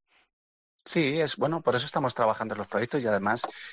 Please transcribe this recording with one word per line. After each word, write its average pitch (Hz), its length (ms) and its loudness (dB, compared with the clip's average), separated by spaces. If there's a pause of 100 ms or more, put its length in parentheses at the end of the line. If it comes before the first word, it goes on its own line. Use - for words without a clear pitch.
(840)
Sí, 156 360 2
es, 151 160 2
bueno, 160 260 -2
por 120 120 2
eso 123 100 0
estamos 143 300 0
trabajando 110 400 0
en 101 40 -4
los 101 100 -8
proyectos 120 340 -2
y 117 60 -2
además 104 340 2 (300)